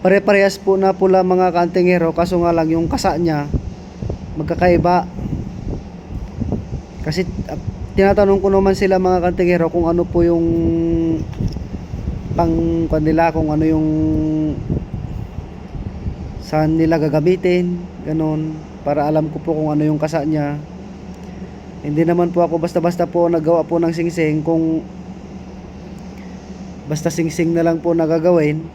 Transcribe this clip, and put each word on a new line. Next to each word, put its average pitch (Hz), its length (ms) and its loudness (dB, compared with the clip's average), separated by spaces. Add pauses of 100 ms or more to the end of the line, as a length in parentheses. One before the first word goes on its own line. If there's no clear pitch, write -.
Pare-parehas 196 560 4
po 190 160 2
na 190 160 4
pula, 185 320 4
mga 185 300 4
kantingero, 175 580 2
kaso 175 320 0
nga 170 80 4
lang 165 160 2
yung 165 240 0
kasa 190 240 0
niya 151 320 0 (880)
magkakaiba. 175 720 2 (1900)
Kasi, 170 240 -2 (240)
ah, 147 80 -6 (400)
tinatanong 196 400 6
ko 190 80 0
naman 196 320 4
sila, 190 200 4
mga 185 280 2
kantingero, 175 400 2
kung 165 240 2
ano 175 160 2
po 175 160 2
yung 170 240 4 (1900)
pang, 165 520 2
kwan 156 160 0
nila, 160 320 2
kung 160 160 0
ano 151 120 2
yung 156 260 2 (2500)
saan 156 360 2
nila 160 200 4
gagamitin, 175 800 2 (280)
ganun, 156 480 -2 (320)
para 147 200 0
alam 156 240 0
ko 156 120 -8
po 165 120 -4
kung 151 200 0
ano 151 80 2
yung 151 160 2
kasa 156 240 -2
niya. 147 400 -2 (1200)
Hindi 151 240 0
naman 175 240 2
po 175 160 4
ako 160 160 0
basta-basta 175 480 0
po 175 160 2
naggawa 165 400 2
po 170 160 0
ng 165 80 2
singsing, 160 560 0
kung 160 400 0 (2000)
basta 151 240 -2
singsing 160 400 -4
na 165 160 0
lang 165 160 0
po 170 160 0
nagagawin. 160 640 2 (120)